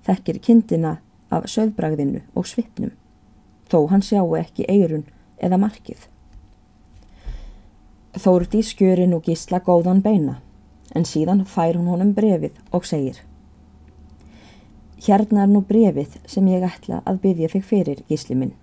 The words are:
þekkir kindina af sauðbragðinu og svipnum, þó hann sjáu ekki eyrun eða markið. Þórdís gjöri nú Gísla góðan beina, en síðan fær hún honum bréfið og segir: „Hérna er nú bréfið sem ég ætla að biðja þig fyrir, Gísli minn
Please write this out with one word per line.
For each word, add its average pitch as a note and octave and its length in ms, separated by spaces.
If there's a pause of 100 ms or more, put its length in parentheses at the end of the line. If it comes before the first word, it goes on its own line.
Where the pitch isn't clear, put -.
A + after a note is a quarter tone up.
þekkir F#3 360
kindina E3 560 (320)
af - 200
sauðbragðinu D#3 720 (120)
og - 160
svipnum, - 420 (760)
þó D3+ 240
hann G3 80
sjáu F3+ 400
ekki - 240
eyrun E3 400 (320)
eða F#3 240
markið. - 400 (2250)
Þórdís F#3 560
gjöri F#3 340
nú E3+ 140
Gísla F3 400
góðan F3+ 400
beina, F3 400 (540)
en D#3+ 100
síðan F3+ 400
fær E3+ 320
hún F3 120
honum F#3+ 280
bréfið G3 400 (140)
og F3+ 140
segir: C#3 360 (1800)
„Hérna G3+ 460
er G3 40
nú G3+ 140
bréfið G3 640
sem G3 220
ég F#3 180
ætla - 400
að F#3+ 160
biðja E3+ 260
þig F#3+ 160
fyrir, F3 460
Gísli D3 260
minn C3 280